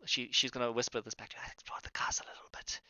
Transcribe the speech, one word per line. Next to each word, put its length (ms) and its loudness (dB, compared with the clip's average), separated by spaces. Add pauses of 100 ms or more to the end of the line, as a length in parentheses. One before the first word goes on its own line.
She, 260 2
she's 180 6
gonna 220 2
whisper 280 2
this 140 -6
back 160 -10
to 60 -12
you. 100 -10
I 40 -8
explored 320 -8
the 80 -8
castle 360 0
a 80 -14
little 180 -18
bit. 380 -6